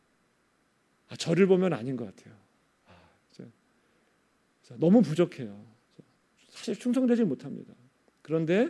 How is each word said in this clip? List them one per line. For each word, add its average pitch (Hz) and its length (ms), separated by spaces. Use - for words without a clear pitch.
아, 123 80
저를 170 300
보면 185 260
아닌 127 240
것 117 80
같아요. 104 300
아, - 60
진짜, 127 200
진짜 120 160
너무 180 220
부족해요. 123 640
사실 - 280
충성되지 240 460
못합니다. 139 500
그런데 170 460